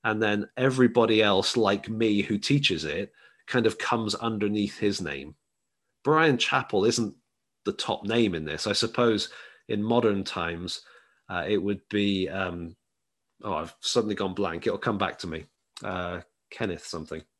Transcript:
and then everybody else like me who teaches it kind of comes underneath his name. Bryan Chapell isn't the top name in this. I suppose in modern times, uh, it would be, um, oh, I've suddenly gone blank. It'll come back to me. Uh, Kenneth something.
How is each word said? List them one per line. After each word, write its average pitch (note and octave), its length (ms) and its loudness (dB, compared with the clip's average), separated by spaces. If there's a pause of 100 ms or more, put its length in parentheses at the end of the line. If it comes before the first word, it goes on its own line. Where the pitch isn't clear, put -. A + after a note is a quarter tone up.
and G#2+ 180 0
then G#2 360 0
everybody A#2+ 640 4
else G2 340 4
like G2+ 320 2
me A2 360 2
who G#2 140 -2
teaches G2+ 460 2
it E2 300 -6 (340)
kind A#2 200 2
of G#2+ 100 2
comes A2 380 0
underneath G#2 640 -2
his G2+ 200 0
name. D2 360 -8 (680)
Bryan D3+ 340 4
Chapell A2 500 2
isn't A#2 280 0 (480)
the G2+ 100 -4
top - 300 -6
name A2 300 2
in D#2 100 -4
this. D2+ 220 -6
I G#2+ 80 0
suppose A2+ 560 0 (380)
in G#2+ 160 -2
modern A2+ 400 2
times, E2+ 580 -6 (480)
uh, F2 180 -4
it G#2 100 2
would G2 320 -2
be, G2+ 400 2
um, F2 460 -6 (680)
oh, G2+ 100 -4
I've D#2 280 -6
suddenly G#2+ 340 0
gone F#2+ 180 -4
blank. F2 320 -4
It'll G2+ 140 -2
come G#2 180 0
back F#2+ 220 -4
to F#2 80 -10
me. D#2+ 180 -8 (380)
Uh, F2+ 380 -6 (280)
Kenneth F#2 360 -6
something. D#2+ 360 -10 (180)